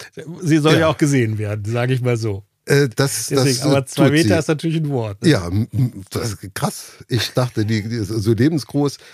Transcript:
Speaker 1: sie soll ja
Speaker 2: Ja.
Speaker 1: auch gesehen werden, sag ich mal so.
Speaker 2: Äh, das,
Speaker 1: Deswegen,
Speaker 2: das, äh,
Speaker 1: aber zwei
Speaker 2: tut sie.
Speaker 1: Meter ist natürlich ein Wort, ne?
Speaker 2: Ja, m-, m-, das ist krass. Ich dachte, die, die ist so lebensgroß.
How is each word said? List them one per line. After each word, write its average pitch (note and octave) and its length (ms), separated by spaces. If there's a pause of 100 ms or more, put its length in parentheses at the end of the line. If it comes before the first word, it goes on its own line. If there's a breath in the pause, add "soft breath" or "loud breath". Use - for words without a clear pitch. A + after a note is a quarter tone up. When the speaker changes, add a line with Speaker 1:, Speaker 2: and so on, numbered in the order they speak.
(420)
Speaker 1:
sie D#3+ 160
soll D#3 160
ja E3 60
Speaker 2:
Ja. D#3+ 100
Speaker 1:
auch D3 80
gesehen B2+ 400
werden, G#2 280
sag A#2+ 240
ich B2+ 120
mal B2 160
so. G#2 260 (220)
Speaker 2:
Äh, C#3+ 280
das, - 340
Speaker 1:
Deswegen, C3+ 180
Speaker 2:
das, B2+ 140
äh, - 100
Speaker 1:
aber C#3 160
zwei C3+ 240
Speaker 2:
tut D3 80
sie. E3 60
Speaker 1:
Meter E3 160
ist D3 100
natürlich D#3+ 280
ein D3+ 120
Wort, A2 340
ne? - 60
Speaker 2:
Ja, G2+ 180
m-, F#2+ 240
m-, G#2+ 400
das A2 220
ist G2 200
krass. - 380 (160)
Ich A#2 240
dachte, B2 340
die, A2 220
die A2+ 80
ist G#2 140
so A2 240
lebensgroß. C#3+ 640 (160 loud breath)